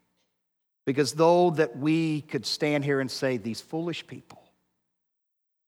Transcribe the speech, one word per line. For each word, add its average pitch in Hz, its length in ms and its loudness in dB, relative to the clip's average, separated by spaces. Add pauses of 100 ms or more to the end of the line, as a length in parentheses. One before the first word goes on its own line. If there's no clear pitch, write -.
(840)
Because 135 260 0
though 175 380 6
that 156 260 0
we 156 460 0
could 131 220 -6
stand 147 400 -2
here 139 160 0
and 131 100 -4
say, 131 260 -2
"These 110 240 -6
foolish 165 460 -8
people, - 360 -20 (1300)